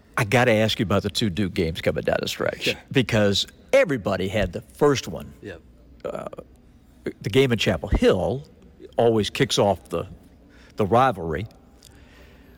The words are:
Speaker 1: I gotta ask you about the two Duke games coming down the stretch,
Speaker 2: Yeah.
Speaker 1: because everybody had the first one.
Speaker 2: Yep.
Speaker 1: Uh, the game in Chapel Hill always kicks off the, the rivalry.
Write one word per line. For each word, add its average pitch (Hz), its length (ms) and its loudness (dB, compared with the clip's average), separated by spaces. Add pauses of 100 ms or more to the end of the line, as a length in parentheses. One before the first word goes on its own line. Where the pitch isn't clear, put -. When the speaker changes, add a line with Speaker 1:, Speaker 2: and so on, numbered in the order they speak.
(180)
Speaker 1:
I 123 80 -2
gotta 123 260 4
ask 110 280 2
you 117 40 0
about 98 200 0
the 101 60 -4
two 107 200 -2
Duke 87 240 -2
games 82 280 -2
coming - 220 -2
down - 180 0
the - 60 -4
stretch, - 400 -4
Speaker 2:
Yeah. - 80 -2 (160)
Speaker 1:
because 104 560 2 (260)
everybody 104 540 2
had 95 260 -2
the - 80 -10
first - 460 0
one. 69 340 -12
Speaker 2:
Yep. 90 200 -14 (440)
Speaker 1:
Uh, - 220 -8 (920)
the - 80 -4
game 135 220 4
in 113 60 2
Chapel - 320 -2
Hill 160 580 2 (480)
always 113 360 2
kicks - 260 0
off 101 320 0
the, 85 160 -6 (720)
the 107 100 -2
rivalry. 95 640 0 (1120)